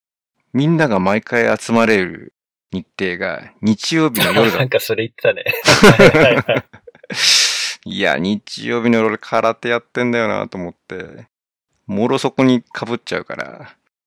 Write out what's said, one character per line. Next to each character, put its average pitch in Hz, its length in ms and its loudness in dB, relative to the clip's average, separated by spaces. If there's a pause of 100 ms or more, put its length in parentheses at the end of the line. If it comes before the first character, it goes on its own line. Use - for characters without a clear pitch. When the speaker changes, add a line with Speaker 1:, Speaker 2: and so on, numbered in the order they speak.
(540)
Speaker 1:
み 139 140 0
ん 165 100 2
な 156 100 2
が 104 120 0
毎 98 240 0
回 113 340 0
集 - 140 -8
ま 113 160 2
れ 101 180 2
る 82 280 -14 (380)
日 92 140 -8 (140)
程 90 180 -6
が 90 340 -8 (100)
日 107 340 -2
曜 160 160 2
日 110 120 -6
の 87 100 0
夜 113 180 4
だ。 90 60 -4
Speaker 2:
<laughs> - 20 -2
な 131 60 0
ん 127 40 -6
か 123 100 0
そ - 140 -4
れ 110 140 -4
言 - 40 -14
っ - 40 -20
て - 80 -20
た 107 100 2
ね。 131 1300 4 (1200)
Speaker 1:
<laughs> - 20 -
い 95 140 -8
や、 80 200 0
日 104 480 -6
曜 117 160 -4
日 117 80 2
の 117 80 4
夜 110 180 0
空 113 380 -2
手 - 140 -8
や 120 100 0
っ - 60 -14
て - 180 -6
ん 123 80 -2
だ 120 80 0
よ 110 80 -2
な 101 200 -4
と - 120 -14
思 87 100 -10
っ - 40 -18
て、 - 540 -18 (600)
も 104 200 -2
ろ 135 120 0
そ 135 100 -2
こ 135 140 0
に 123 200 4 (140)
被 113 160 -6
っ 117 100 -6
ち - 120 -8
ゃ 82 40 -2
う - 60 -12
か - 100 -12
ら、 - 400 -14 (320)